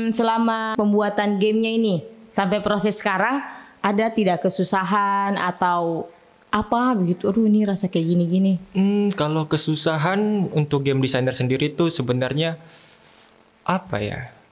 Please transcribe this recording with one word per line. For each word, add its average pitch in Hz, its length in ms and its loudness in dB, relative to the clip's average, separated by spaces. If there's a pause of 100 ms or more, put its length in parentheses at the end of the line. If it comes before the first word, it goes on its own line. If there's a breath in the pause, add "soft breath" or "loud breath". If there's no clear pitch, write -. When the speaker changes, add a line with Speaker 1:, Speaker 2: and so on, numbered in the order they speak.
Speaker 1:
selama 226 720 0
pembuatan 208 560 2
gamenya 220 400 2
ini 220 200 2 (360)
sampai 202 320 0
proses 202 320 0
sekarang 214 480 0 (340 loud breath)
ada 208 300 0
tidak 190 320 2
kesusahan 196 960 0
atau 175 720 -2 (400)
apa 233 480 0
begitu? 180 320 0
Aduh, 220 160 2
ini 214 240 2
rasa 190 240 -2
kayak 165 160 0
gini-gini. 175 480 2 (160)
Speaker 2:
Hmm, 202 400 2
kalau 156 320 0
kesusahan 160 720 0 (320)
untuk 147 320 0
game 135 240 0
designer 127 320 0
sendiri 131 320 0
tuh 165 240 0
sebenarnya 131 640 -2 (1080 loud breath)
apa 175 360 -2
ya? 104 200 -4 (320)